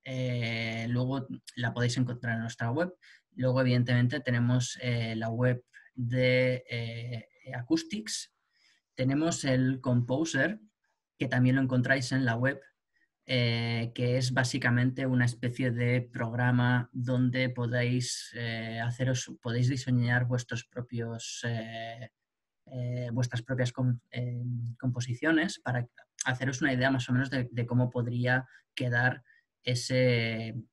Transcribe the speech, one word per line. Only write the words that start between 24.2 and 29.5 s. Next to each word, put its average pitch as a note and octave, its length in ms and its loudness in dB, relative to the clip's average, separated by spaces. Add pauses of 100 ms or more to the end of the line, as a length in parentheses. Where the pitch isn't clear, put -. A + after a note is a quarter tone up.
composiciones B2+ 800 0
para A#2+ 280 -4 (380)
haceros C3 360 -2
una C#3 120 2
idea B2+ 160 4
más C3 200 0
o B2 40 2
menos B2+ 160 2
de, B2+ 220 -2
de A#2+ 140 -2
cómo B2 240 2
podría B2 580 0 (260)
quedar B2 500 0 (380)